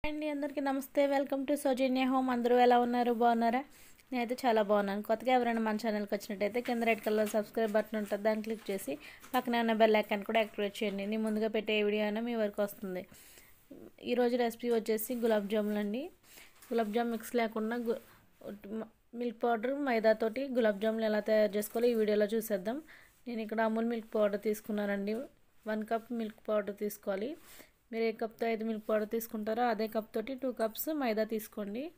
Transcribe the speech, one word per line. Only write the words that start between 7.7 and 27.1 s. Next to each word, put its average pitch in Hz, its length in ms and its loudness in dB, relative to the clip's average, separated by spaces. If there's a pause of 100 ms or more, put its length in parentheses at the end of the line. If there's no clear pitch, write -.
బటన్ 220 260 0
ఉంటుంది, 202 240 -4
దాన్ని 220 220 2
క్లిక్ 220 220 -8
చేసి 196 240 -4 (400)
పక్కనే 247 300 0
ఉన్న 226 180 2
బెల్ 220 200 8
ఐకాన్ 208 280 -4
కూడా 226 140 2
యాక్టివేట్ 208 360 -4
చేయండి. 196 320 -2
నేను 220 160 -2
ముందుగా 214 280 0
పెట్టే 214 240 0
ఏ - 80 2
వీడియో 214 200 2
అయినా 214 200 -2
మీ 240 140 -2
వరకు 208 240 -2
వస్తుంది. 185 380 -8 (1080)
ఈరోజు 240 320 2
రెసిపీ 233 340 -2
వచ్చేసి 220 460 -2
గులాబ్ 214 300 2
జాములు 208 320 0
అండి. 214 180 -2 (680)
గులాబ్ 226 280 0
జామ్ 240 180 0
మిక్స్ 220 260 -8
లేకుండా 220 360 -2 (100)
గు-, - 140 -2 (1200)
మిల్క్ 233 260 -4
పౌడర్, 233 280 0 (140)
మైదాతోటి 220 540 2 (160)
గులాబ్ 214 260 2
జాములు 220 260 0
ఎలా 214 100 2 (100)
తయారు 214 260 4
చేసుకోవాలో 233 360 0
ఈ 226 100 2
వీడియోలో 208 340 2
చూసేద్దాం. 214 420 -2 (480)
నేను 233 200 -6
ఇక్కడ 220 140 -2 (100)
అమూల్ 226 240 0
మిల్క్ 220 220 -10
పౌడర్ 202 320 2
తీసుకున్నానండి. 208 680 -4 (560)
వన్ 214 200 -4
కప్ 226 180 -4 (120)
మిల్క్ 220 280 -8
పౌడర్ 208 360 -2
తీసుకోవాలి. 202 460 -6 (600)